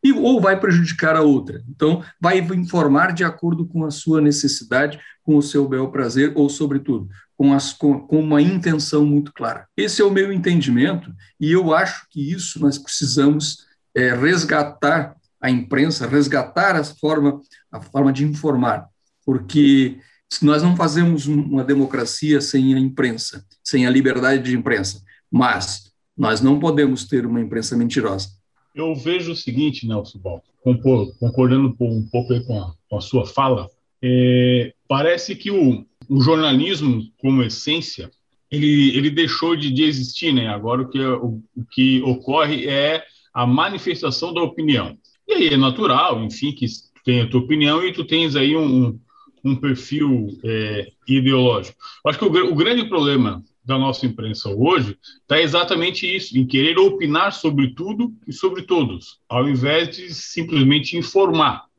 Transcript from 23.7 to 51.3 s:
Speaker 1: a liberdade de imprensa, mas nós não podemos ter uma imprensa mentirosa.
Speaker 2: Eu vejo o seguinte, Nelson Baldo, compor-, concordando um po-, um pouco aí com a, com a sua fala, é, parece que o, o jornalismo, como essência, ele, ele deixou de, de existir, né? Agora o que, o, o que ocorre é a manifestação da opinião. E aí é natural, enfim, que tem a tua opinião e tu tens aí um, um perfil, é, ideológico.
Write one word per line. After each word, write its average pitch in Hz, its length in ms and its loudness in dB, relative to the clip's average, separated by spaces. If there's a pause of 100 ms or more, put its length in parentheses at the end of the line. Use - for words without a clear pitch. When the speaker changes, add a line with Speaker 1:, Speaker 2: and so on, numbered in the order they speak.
Speaker 1:
a - 20 2
liberdade 131 540 2
de 127 120 -2
imprensa, 107 460 -4 (300)
mas - 600 -2 (240)
nós 110 260 0
não 135 180 4
podemos 143 480 0
ter 123 180 -2
uma 117 160 -2
imprensa 110 340 -6
mentirosa. 113 540 -2 (460)
Speaker 2:
Eu 160 180 -4
vejo 165 380 -4
o 160 40 -8
seguinte, 131 520 -4
Nelson 104 320 -6
Baldo, 90 240 -12 (200)
compor-, 123 540 2
concordando 127 520 2
um - 20 -6
po-, 117 180 -2
um 110 180 -2
pouco 120 260 -2
aí 120 120 -4
com 110 160 -6
a, 90 100 -10 (160)
com 104 100 -8
a 104 40 -6
sua 117 240 -2
fala, 127 420 -2 (320)
é, 123 720 2 (140)
parece 170 480 -2
que - 140 -10
o, 143 340 2 (240)
o 135 140 2
jornalismo, 147 800 2 (160)
como 135 240 0
essência, 117 720 -6 (380)
ele, 147 460 4
ele 143 140 2
deixou 165 460 -2
de, 147 160 -4
de 131 120 0
existir, 151 480 -2
né? 120 160 0
Agora 110 360 -4
o 127 40 -8
que, 135 120 -6
o, 117 440 -4 (140)
o 120 80 -10
que 131 380 2
ocorre 131 640 -2
é 147 360 -2 (300)
a 123 140 0
manifestação 170 840 -2
da 170 100 -4
opinião. 143 540 -2 (320)
E 415 60 0
aí 320 140 2
é 143 100 2
natural, 135 640 2
enfim, 123 280 -6
que 127 160 -6 (360)
tem 123 180 2
a 113 80 -2
tua 123 120 2
opinião 151 420 0
e 185 80 -2
tu 175 140 -8
tens 160 300 -2
aí 143 200 2
um, 127 440 2 (440)
um 135 120 0
perfil, 127 880 -2
é, 107 480 -4 (160)
ideológico. 127 720 2 (260)